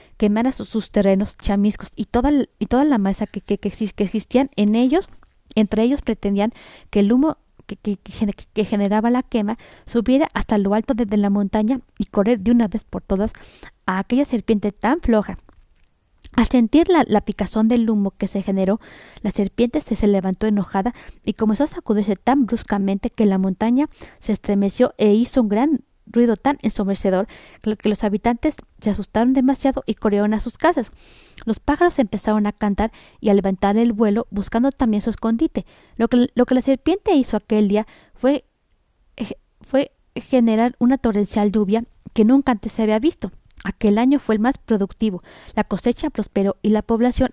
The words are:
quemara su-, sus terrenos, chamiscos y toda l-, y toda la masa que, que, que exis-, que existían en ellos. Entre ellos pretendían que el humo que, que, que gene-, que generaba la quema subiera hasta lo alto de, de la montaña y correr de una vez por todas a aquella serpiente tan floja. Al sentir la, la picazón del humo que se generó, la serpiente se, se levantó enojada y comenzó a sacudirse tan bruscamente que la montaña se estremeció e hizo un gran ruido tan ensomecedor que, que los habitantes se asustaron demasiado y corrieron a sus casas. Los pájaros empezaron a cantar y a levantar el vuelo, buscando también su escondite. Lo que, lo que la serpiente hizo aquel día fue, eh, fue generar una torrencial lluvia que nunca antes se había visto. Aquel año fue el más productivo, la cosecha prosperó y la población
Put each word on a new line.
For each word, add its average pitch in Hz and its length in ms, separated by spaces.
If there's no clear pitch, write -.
quemara 220 360
su-, - 120
sus - 260
terrenos, 196 460
chamiscos 202 600
y - 100
toda 247 240
l-, 285 180
y - 60
toda 254 220
la 285 100
masa 202 300
que, - 160
que, 202 160
que 214 100
exis-, 202 240
que - 120
existían 240 520
en 208 180
ellos. 254 360
Entre 220 280
ellos 262 180
pretendían 202 540
que 208 120
el 202 120
humo 285 240
que, 196 100
que, 202 220
que - 140
gene-, 202 200
que - 320
generaba 208 460
la 247 120
quema 220 360
subiera 254 480
hasta - 240
lo 196 160
alto 220 220
de, 226 100
de 208 140
la 202 100
montaña 214 540
y - 80
correr 214 340
de 233 120
una 233 160
vez 208 160
por - 180
todas 196 300
a 190 140
aquella 247 260
serpiente 208 480
tan 277 300
floja. 208 340
Al 226 120
sentir 269 420
la, 330 180
la 208 140
picazón 214 480
del 233 220
humo 202 220
que - 140
se 196 160
generó, 196 380
la 202 120
serpiente 233 500
se, - 140
se 214 100
levantó 190 400
enojada 202 480
y 254 100
comenzó 220 300
a - 20
sacudirse 208 500
tan 262 300
bruscamente 202 640
que - 160
la 190 100
montaña 220 540
se - 140
estremeció 202 640
e 208 160
hizo 240 300
un 214 60
gran 247 360
ruido 233 300
tan 285 260
ensomecedor 196 640
que, 214 160
que - 120
los 208 140
habitantes 233 520
se - 80
asustaron 214 460
demasiado 269 500
y 214 100
corrieron 208 380
a 214 80
sus - 160
casas. 311 360
Los 220 160
pájaros 339 380
empezaron 214 480
a 208 60
cantar 208 400
y - 80
a 202 60
levantar 196 420
el 233 160
vuelo, 208 380
buscando 226 420
también 214 300
su 233 80
escondite. 226 560
Lo 226 120
que, 247 260
lo 240 120
que - 80
la 254 80
serpiente 339 520
hizo 262 220
aquel 214 320
día 208 180
fue, 277 300
eh, - 200
fue - 320
generar 233 640
una 247 180
torrencial 208 560
lluvia 214 320
que 220 100
nunca 262 280
antes 214 200
se 226 120
había 214 160
visto. 240 320
Aquel 208 340
año 262 200
fue 220 160
el 214 60
más 247 180
productivo, 196 640
la 214 80
cosecha 240 480
prosperó 196 520
y 220 80
la 214 120
población 247 500